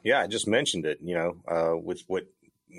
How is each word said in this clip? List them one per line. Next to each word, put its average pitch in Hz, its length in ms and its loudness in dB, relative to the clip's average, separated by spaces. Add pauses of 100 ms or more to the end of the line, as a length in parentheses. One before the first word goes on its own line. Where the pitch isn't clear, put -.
yeah, 123 160 4
I 90 60 2
just 107 200 -2
mentioned 107 400 2
it, 76 160 -2
you 87 120 -4
know, 85 320 -2
uh, 82 300 2
with 87 300 -6
what 90 180 -4 (540)